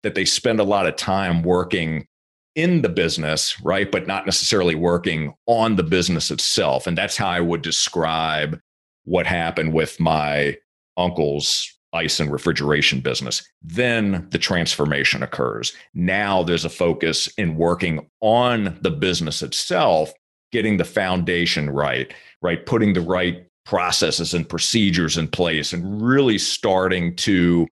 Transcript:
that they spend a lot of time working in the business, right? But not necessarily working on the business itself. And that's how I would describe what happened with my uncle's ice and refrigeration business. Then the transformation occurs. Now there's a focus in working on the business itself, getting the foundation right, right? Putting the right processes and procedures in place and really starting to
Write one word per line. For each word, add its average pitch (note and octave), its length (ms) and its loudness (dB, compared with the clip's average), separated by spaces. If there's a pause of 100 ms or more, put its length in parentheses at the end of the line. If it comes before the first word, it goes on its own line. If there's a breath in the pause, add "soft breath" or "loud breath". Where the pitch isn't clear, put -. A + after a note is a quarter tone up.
that G#2 120 -4
they F#2+ 100 0
spend A2+ 340 0
a G#2 40 4
lot G2 240 2
of - 80 -2
time F#2 480 0
working F2 640 0 (500)
in E3+ 260 4
the G2 80 2
business, D#2+ 720 -2
right? G2 300 0
But F2+ 160 -4
not F#2+ 180 -4
necessarily F2+ 500 2
working E2+ 580 0 (120)
on A2+ 300 2
the F2 80 2
business F2 480 0
itself. C#2+ 560 0
And E2+ 100 -2
that's G2+ 200 -2
how G2+ 100 0
I F2 140 0
would E2+ 200 0
describe D#2+ 1000 -2 (440)
what E2+ 220 0
happened E2 480 -2
with D#2+ 260 -2
my D2 580 0 (380)
uncle's D#2 840 -2 (140)
ice E2 260 -2
and D2+ 120 0
refrigeration D2 680 0
business. B1+ 480 -6 (140)
Then G2+ 680 -2
the - 60 -2
transformation D2+ 840 0
occurs. A#1 500 -4 (200 loud breath)
Now F#2+ 500 2
there's E2 220 0
a E2 40 -2
focus E2 580 0 (100)
in E2+ 180 0
working E2+ 520 0 (140)
on A2 600 2
the F2+ 100 0
business E2+ 500 -2
itself, F2+ 720 0 (380)
getting G#2+ 260 2
the E2+ 80 2
foundation F2 840 0
right, C#2 440 -2 (280 loud breath)
right? F2 240 -2
Putting A2 280 2
the F2 80 2
right F2 440 -2 (200)
processes F2 680 0
and E2+ 140 -2
procedures E2+ 680 2
in D#2 100 -2
place D#2+ 460 0
and F#2+ 280 -6
really B2+ 360 4
starting F#2 800 0
to F2 560 4